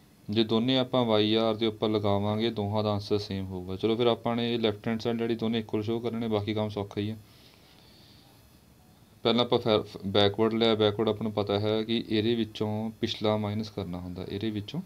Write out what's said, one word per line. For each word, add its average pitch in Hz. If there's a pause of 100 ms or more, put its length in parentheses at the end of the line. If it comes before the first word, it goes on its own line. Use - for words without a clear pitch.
(300)
ਜੇ 110
ਦੋਨੇ 117
ਆਪਾਂ 123
ਵਾਈ 107
ਆਰ 113
ਦੇ 110
ਉੱਪਰ 107
ਲਗਾਵਾਂਗੇ, 107
ਦੋਹਾਂ 107
ਦਾ 104
ਆਨਸਰ 101
ਸੇਮ 98
ਹੋਊਗਾ। 92
ਚਲੋ 110
ਫਿਰ 120
ਆਪਾਂ 117
ਨੇ 117
ਲੈਫਟ 110
ਹੈਂਡ 113
ਸਾਈਡ 117
ਜਿਹੜੀ 117
ਦੋਨੇ 113
ਇਕੁਅਲ 110
ਸ਼ੋਅ 117
ਕਰਨੇ, 113
ਬਾਕੀ 104
ਕੰਮ 107
ਸੌਖਾ 104
ਹੀ 104
ਆ। 110 (2000)
ਪਹਿਲਾਂ 120
ਆਪਾਂ 120
ਫਿਰ 110 (240)
ਬੈਕਵਰਡ 104
ਲਿਆ, 113
ਬੈਕਵਰਡ 107
ਆਪਾਂ 107
ਨੂੰ 110
ਪਤਾ 104
ਹੈ 107
ਕਿ 113
ਇਹਦੇ 110
ਵਿੱਚੋਂ 107
ਪਿਛਲਾ 107
ਮਾਈਨਸ 107
ਕਰਨਾ 90
ਹੁੰਦਾ, 90
ਇਹਦੇ 101
ਵਿੱਚੋਂ 107